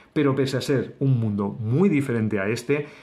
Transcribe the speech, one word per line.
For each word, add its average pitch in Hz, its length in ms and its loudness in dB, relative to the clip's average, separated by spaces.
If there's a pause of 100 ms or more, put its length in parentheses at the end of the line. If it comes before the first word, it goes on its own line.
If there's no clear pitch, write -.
(120)
Pero 139 220 2
pese 135 220 0
a 120 40 -2
ser - 380 -2
un 135 220 2
mundo 101 280 -2
muy 127 400 0
diferente 117 520 0
a 98 80 -2
este, 143 380 -2 (160)